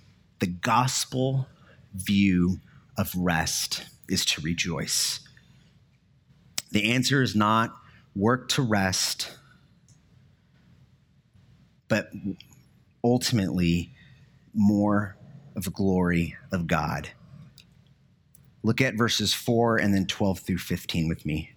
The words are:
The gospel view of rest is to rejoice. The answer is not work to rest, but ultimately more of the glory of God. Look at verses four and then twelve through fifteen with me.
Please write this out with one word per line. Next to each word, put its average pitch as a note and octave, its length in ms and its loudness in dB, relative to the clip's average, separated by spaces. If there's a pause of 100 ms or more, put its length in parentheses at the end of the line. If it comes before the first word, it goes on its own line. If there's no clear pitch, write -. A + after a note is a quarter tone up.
(400)
The G2+ 80 0
gospel B2+ 1000 0 (480)
view F#2+ 640 2 (400)
of G2 160 -4
rest F2 680 -2 (240)
is F#2 160 -2
to - 160 -2
rejoice. D#2+ 800 -4 (1500)
The G3+ 180 2
answer C3 320 2
is G2+ 140 0
not A2 360 4 (440)
work A#2+ 320 2
to - 140 0
rest, G2 680 -2 (2500)
but G#2 240 -2 (920)
ultimately F2+ 880 0 (640)
more G#2 600 2 (400)
of F#2+ 80 -6
the F#2 60 -4
glory F2 680 0 (160)
of E2+ 160 -2
God. D2+ 420 -2 (1500)
Look A2+ 180 2
at B2+ 140 2
verses G#2+ 400 0
four A#2 440 2
and G2+ 140 2
then G2 140 2
twelve G2 320 -2
through F#2 200 -4
fifteen E2+ 500 -4
with E2 180 -6
me. D#2 300 -4